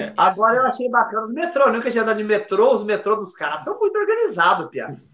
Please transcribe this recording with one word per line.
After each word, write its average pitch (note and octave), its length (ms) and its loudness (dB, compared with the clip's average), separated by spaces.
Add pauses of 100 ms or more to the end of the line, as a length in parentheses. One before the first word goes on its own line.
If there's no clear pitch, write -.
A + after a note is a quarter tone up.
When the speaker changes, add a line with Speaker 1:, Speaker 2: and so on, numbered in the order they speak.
Speaker 1:
é - 100 -14
Speaker 2:
Agora F#3+ 360 2
Speaker 1:
assim. B3 40 2
Speaker 2:
eu - 80 2
achei B3 240 -2
bacana A3 380 0
o - 20 -8
metrô, C#4+ 360 0
eu A3+ 80 4
nunca A#3 180 -2
tinha A3+ 120 0
andado A3 140 0
de G#3+ 60 -4
metrô, G#3 520 2
os G#3 80 -2
metrô G#3 340 -2
dos G#3 180 -10
caras D3+ 280 -6
são F#4+ 160 -6
muito G#4 180 0
organizados, F4 760 0
piá. A#2+ 240 -8 (180)